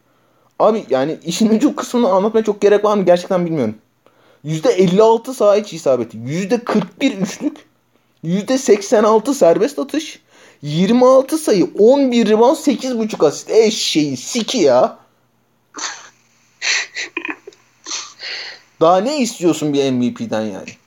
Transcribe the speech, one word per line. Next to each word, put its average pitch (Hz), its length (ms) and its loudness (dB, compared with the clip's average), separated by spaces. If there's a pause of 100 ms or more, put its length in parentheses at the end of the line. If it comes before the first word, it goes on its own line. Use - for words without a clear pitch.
(580)
Abi 214 320 0
yani 131 340 -2
işin 190 260 0
vücut 233 260 0
kısmını 240 320 -2
anlatmaya 214 360 0
çok 202 160 -4
gerek 202 240 2
var 208 120 2
mı? 196 80 0
Gerçekten 180 420 0
bilmiyorum. 131 280 -4 (720)
Yüzde 156 260 -2
elli 185 320 4
altı 226 320 2
saha 208 220 2
içi 208 200 -6
isabeti. 127 400 -2
Yüzde 175 480 -4
kırk - 360 -4
bir 233 180 -2
üçlük. - 480 -8 (560)
Yüzde 196 360 -2
seksen 214 460 2
altı 220 300 2
serbest 170 440 2
atış. - 440 -8 (400)
Yirmi 196 440 2
altı 269 320 2
sayı, 202 400 0
on 254 340 4
bir 233 160 2
rebound, 233 280 4
sekiz 254 420 -4
buçuk 214 260 -2
asist. 143 260 -2
Eşeğin 190 640 0
siki 233 440 -6
ya. 160 400 2 (3750)
Daha 170 160 6
ne 262 220 -2
istiyorsun 156 540 -2
bir 139 200 0
M 123 140 0
V 120 80 -4
P'den 113 280 -6
yani? 95 260 -10 (180)